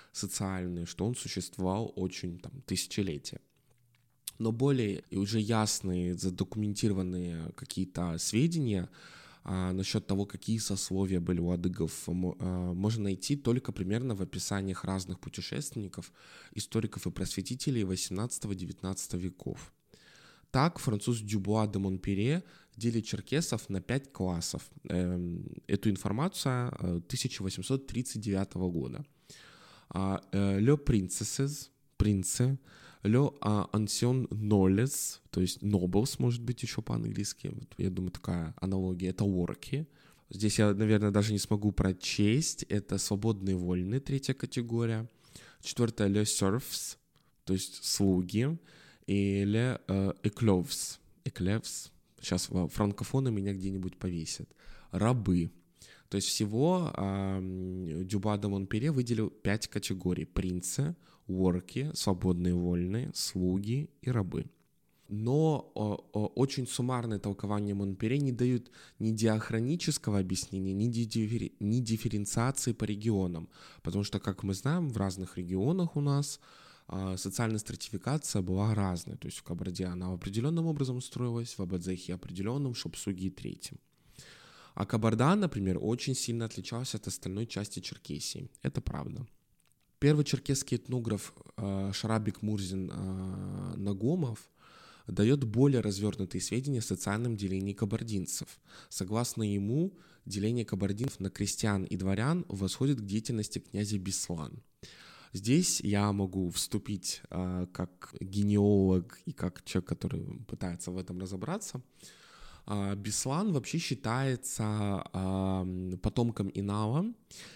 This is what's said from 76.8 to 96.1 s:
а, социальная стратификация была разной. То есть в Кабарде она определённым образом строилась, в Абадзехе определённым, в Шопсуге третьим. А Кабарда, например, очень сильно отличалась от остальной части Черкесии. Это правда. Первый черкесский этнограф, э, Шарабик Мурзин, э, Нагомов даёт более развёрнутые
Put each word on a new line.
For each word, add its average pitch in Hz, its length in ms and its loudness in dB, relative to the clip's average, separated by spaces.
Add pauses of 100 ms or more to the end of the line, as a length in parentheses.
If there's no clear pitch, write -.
а, 95 280 -2
социальная 101 420 0
стратификация - 800 -4
была 95 320 2
разной. 92 440 0
То - 100 -10
есть - 120 -8
в - 40 -16
Кабарде 90 420 -4
она 90 280 -4
определённым 120 540 0
образом 131 340 -2
строилась, 117 560 -4
в - 40 -4
Абадзехе 90 520 -4
определённым, 110 600 -4
в 120 40 -10
Шопсуге 95 520 -4
третьим. - 480 -8 (960)
А 101 120 -2
Кабарда, 117 500 4
например, 101 460 0
очень 123 340 0
сильно 117 300 -2
отличалась 113 500 -6
от - 120 -8
остальной 98 380 -6
части - 360 -6
Черкесии. - 680 -8 (120)
Это - 200 -2
правда. - 440 -6 (760)
Первый 147 240 6
черкесский - 540 0
этнограф, 117 560 -4 (240)
э, 98 340 -2
Шарабик 110 520 0
Мурзин, 95 500 -2
э, 95 840 -6
Нагомов 110 720 0 (580)
даёт 113 360 4
более 123 380 6
развёрнутые 101 600 0